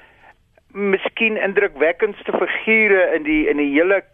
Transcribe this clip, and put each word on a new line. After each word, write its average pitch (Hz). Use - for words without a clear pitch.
miskien 202
indrukwekkendste 190
figure 196
in 156
die, 151
in 147
die 143
hele 180